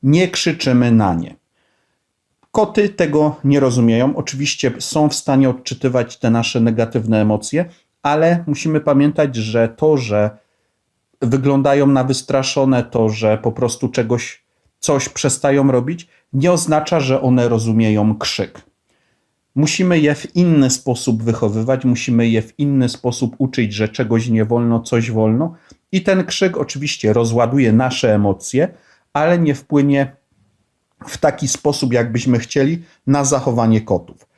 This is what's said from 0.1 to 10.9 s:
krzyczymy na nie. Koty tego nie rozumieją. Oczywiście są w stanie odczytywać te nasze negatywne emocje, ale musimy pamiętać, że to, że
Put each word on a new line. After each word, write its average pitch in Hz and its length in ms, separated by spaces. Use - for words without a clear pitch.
krzyczymy 127 640
na 104 220
nie. - 220
Koty 208 380
tego 151 540
nie 139 160
rozumieją. 120 560
Oczywiście 135 640
są 151 300
w 139 60
stanie 135 340
odczytywać 123 680
te 123 120
nasze 117 320
negatywne 113 600
emocje, 107 440
ale 165 440
musimy 151 340
pamiętać, 143 540
że 113 340
to, 156 280
że 107 400